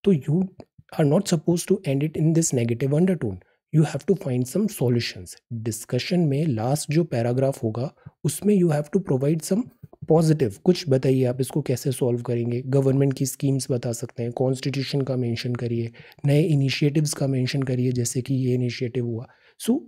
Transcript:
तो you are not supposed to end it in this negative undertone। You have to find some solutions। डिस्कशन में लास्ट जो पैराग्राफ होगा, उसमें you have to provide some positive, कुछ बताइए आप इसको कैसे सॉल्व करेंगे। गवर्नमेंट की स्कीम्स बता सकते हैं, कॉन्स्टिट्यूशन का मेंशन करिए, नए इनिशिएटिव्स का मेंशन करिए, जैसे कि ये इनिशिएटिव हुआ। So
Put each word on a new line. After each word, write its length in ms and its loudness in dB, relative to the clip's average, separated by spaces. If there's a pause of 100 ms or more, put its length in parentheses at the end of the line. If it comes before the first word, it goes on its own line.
तो 100 6
you 260 0 (600)
are 120 6
not 220 2
supposed 380 0
to 160 0
end 140 0
it 200 -4
in 160 4
this 160 0
negative 460 0
undertone। 360 0 (400)
You 100 6
have 200 -6
to 100 2
find 300 -2
some 220 0
solutions। 680 -2 (160)
डिस्कशन 680 -4
में 260 0
लास्ट 460 -2
जो 120 2
पैराग्राफ 580 0
होगा, 320 -4 (300)
उसमें 320 0
you 140 4
have 260 -2
to 60 2
provide 400 0
some 200 -2 (500)
positive, 440 4
कुछ 320 2
बताइए 360 2
आप 160 -2
इसको 220 -2
कैसे 300 -2
सॉल्व 300 0
करेंगे। 400 -2
गवर्नमेंट 520 2
की 120 -2
स्कीम्स 440 -2
बता 220 -2
सकते 300 -8
हैं, 100 -4
कॉन्स्टिट्यूशन 720 -2
का 140 -2
मेंशन 380 -2
करिए, 360 -4 (360)
नए 160 6
इनिशिएटिव्स 720 2
का 120 -2
मेंशन 360 -2
करिए, 300 0
जैसे 300 -2
कि 120 -2
ये 200 0
इनिशिएटिव 520 -2
हुआ। 200 -6 (340)
So 280 0